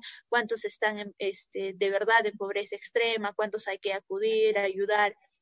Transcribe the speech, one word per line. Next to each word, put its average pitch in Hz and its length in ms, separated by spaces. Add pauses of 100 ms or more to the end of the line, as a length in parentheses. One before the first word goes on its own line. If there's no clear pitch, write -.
(280)
cuántos 226 360
están 214 340
en, 202 200
este, 196 560
de 196 160
verdad 214 360
en 208 100
pobreza 202 400
extrema, 226 560
cuántos 214 360
hay 196 100
que 196 160
acudir 214 640
a 202 40
ayudar, 202 540 (260)